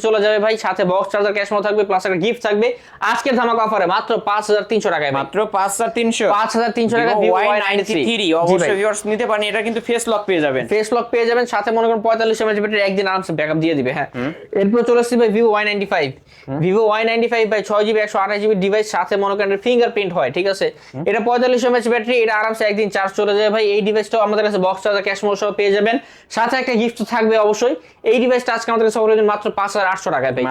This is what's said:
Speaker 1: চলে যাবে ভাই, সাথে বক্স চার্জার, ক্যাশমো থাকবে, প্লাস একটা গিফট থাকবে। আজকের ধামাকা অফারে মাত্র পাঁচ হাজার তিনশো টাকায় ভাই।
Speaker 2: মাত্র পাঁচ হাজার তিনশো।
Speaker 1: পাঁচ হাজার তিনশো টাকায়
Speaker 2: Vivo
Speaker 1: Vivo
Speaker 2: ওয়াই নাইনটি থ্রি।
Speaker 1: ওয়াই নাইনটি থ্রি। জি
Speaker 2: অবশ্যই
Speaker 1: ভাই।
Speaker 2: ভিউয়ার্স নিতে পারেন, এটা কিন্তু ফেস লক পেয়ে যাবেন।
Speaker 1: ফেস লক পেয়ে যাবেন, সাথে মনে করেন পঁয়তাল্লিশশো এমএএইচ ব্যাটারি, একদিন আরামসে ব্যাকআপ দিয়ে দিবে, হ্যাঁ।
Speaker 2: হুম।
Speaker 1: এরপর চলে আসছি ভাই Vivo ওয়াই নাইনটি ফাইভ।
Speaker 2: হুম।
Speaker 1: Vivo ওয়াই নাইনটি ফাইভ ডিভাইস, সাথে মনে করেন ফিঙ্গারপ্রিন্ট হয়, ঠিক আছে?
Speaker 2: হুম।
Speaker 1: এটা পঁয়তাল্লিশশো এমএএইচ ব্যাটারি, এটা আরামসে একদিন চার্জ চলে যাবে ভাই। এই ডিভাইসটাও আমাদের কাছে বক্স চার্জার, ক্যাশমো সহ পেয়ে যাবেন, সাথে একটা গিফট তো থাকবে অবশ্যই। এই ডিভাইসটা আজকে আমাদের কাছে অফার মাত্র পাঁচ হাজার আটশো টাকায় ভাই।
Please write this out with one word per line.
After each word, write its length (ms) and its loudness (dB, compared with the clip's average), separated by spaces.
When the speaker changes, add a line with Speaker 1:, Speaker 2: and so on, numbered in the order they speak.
Speaker 1:
চলে 180 2
যাবে 200 2
ভাই, 100 2
সাথে 260 -2
বক্স 220 2
চার্জার, 240 0
ক্যাশমো 300 0
থাকবে, 220 2
প্লাস 200 0
একটা 160 0
গিফট 220 0
থাকবে। 200 2
আজকের 280 0
ধামাকা 280 2
অফারে 280 0
মাত্র 160 -2
পাঁচ 220 -2
হাজার 200 2
তিনশো 240 0
টাকায় 180 -2
ভাই। 100 0
Speaker 2:
মাত্র 160 -4
পাঁচ 200 0
হাজার 220 -2
তিনশো। 280 0
Speaker 1:
পাঁচ 200 0
হাজার 220 0
তিনশো 220 0
টাকায় 240 0
Speaker 2:
Vivo 0 -
Speaker 1:
Vivo 100 4
Speaker 2:
ওয়াই 300 2
নাইনটি 240 0
থ্রি। 120 -2
Speaker 1:
ওয়াই 60 0
নাইনটি 100 0
থ্রি। 80 -2
জি 180 2
Speaker 2:
অবশ্যই 280 2
Speaker 1:
ভাই। 100 0
Speaker 2:
ভিউয়ার্স 200 -2
নিতে 180 -2
পারেন, 200 0
এটা 160 -2
কিন্তু 200 -4
ফেস 160 -2
লক 160 -2
পেয়ে 160 2
যাবেন। 280 -2
Speaker 1:
ফেস 240 0
লক 160 -2
পেয়ে 160 2
যাবেন, 160 2
সাথে 220 -2
মনে 120 2
করেন 180 0
পঁয়তাল্লিশশো 380 0
এমএএইচ 180 0
ব্যাটারি, 260 0
একদিন 220 0
আরামসে 280 -4
ব্যাকআপ 260 -2
দিয়ে 140 2
দিবে, 180 0
হ্যাঁ। 200 -4
Speaker 2:
হুম। 140 -4
Speaker 1:
এরপর 180 2
চলে 140 4
আসছি 180 -2
ভাই 160 4
Vivo 160 4
ওয়াই 160 0
নাইনটি 240 -2
ফাইভ। 160 0
Speaker 2:
হুম। 160 -6
Speaker 1:
Vivo 240 2
ওয়াই 200 2
নাইনটি 240 0
ফাইভ 120 2
ডিভাইস, 300 0
সাথে 200 -2
মনে 140 0
করেন 140 0
ফিঙ্গারপ্রিন্ট 500 2
হয়, 200 0
ঠিক 160 -2
আছে? 180 -2
Speaker 2:
হুম। 380 -14
Speaker 1:
এটা 180 0
পঁয়তাল্লিশশো 440 2
এমএএইচ 220 0
ব্যাটারি, 320 0
এটা 160 0
আরামসে 300 -2
একদিন 240 -2
চার্জ 240 -2
চলে 180 2
যাবে 180 2
ভাই। 100 2
এই 140 2
ডিভাইসটাও 380 0
আমাদের 200 0
কাছে 200 0
বক্স 180 0
চার্জার, 220 0
ক্যাশমো 240 -2
সহ 180 0
পেয়ে 180 2
যাবেন, 200 2
সাথে 260 0
একটা 180 -2
গিফট 200 -2
তো 40 -2
থাকবে 200 2
অবশ্যই। 280 2
এই 100 4
ডিভাইসটা 180 2
আজকে 160 -6
আমাদের 160 2
কাছে 120 0
অফার 320 4
মাত্র 140 -4
পাঁচ 160 -2
হাজার 200 0
আটশো 220 -6
টাকায় 200 0
ভাই। 140 -2